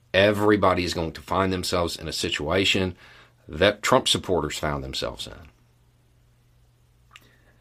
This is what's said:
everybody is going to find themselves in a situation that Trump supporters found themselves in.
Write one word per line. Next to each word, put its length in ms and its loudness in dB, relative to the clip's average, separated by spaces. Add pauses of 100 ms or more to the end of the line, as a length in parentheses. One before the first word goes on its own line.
(140)
everybody 720 4
is 100 -4
going 200 -4
to 80 -16
find 300 0
themselves 440 -2
in 120 -12
a 60 -8
situation 840 -2 (520)
that 340 2
Trump 260 2
supporters 500 0
found 260 -4
themselves 440 -8
in. 220 -18 (2000)